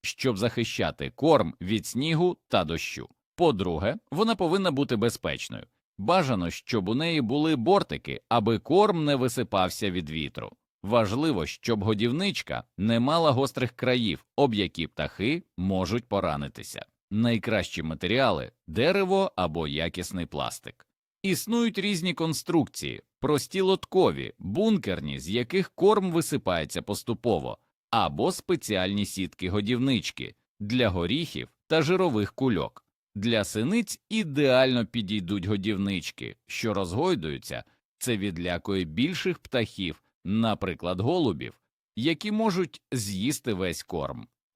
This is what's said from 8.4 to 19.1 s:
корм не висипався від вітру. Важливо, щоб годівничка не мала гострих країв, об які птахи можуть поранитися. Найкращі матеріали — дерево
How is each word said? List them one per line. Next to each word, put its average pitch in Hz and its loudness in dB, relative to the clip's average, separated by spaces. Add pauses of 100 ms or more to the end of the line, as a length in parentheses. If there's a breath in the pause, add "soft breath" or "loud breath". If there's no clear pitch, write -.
корм 180 4
не 143 2
висипався 107 0
від 87 -4
вітру. 76 -6 (300)
Важливо, 110 2
щоб 107 -2
годівничка 113 0 (140)
не 113 2
мала 156 4
гострих 127 0
країв, 120 0 (120)
об 131 4
які 85 0
птахи 104 -4 (140)
можуть 95 0
поранитися. 76 -4 (240)
Найкращі 107 0
матеріали — 87 0 (160)
дерево 185 2